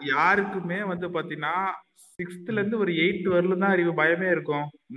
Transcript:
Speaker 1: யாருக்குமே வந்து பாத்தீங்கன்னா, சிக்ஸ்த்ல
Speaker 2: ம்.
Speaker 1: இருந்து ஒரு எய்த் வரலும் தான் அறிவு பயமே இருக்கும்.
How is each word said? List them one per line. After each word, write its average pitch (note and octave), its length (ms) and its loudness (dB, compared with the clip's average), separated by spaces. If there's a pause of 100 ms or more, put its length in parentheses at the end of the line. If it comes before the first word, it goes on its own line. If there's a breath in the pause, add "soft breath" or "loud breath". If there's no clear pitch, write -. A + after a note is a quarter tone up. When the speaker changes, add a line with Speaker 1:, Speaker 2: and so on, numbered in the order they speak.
Speaker 1:
யாருக்குமே F3+ 840 0
வந்து F3+ 260 -4
பாத்தீங்கன்னா, D#3 460 -4 (680)
சிக்ஸ்த்ல F3+ 280 -10
Speaker 2:
ம். A3 80 -2
Speaker 1:
இருந்து G#3+ 200 0
ஒரு F#3 140 0
எய்த் F3 360 0
வரலும் F3+ 300 2
தான் G3 120 4
அறிவு F3 220 2
பயமே E3+ 380 2
இருக்கும். D3+ 360 -2 (300)